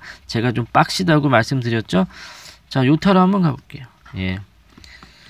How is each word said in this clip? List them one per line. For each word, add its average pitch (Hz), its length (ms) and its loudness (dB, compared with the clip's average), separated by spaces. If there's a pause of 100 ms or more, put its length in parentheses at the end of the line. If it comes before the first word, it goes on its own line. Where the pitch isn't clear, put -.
(260)
제가 120 240 -2
좀 117 220 -4
빡시다고 156 560 0
말씀드렸죠? 120 800 0 (640)
자, 131 160 0
요타로 170 360 4
한번 185 220 2
가볼게요. 143 440 -6 (300)
예. 92 240 -6 (880)